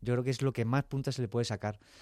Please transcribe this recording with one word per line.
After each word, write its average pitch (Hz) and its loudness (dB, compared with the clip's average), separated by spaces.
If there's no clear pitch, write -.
yo 120 0
creo 123 2
que 131 0
es 120 -4
lo 135 4
que 120 0
más 131 2
punta 135 -2
se 127 -4
le 120 0
puede 120 0
sacar. 107 -4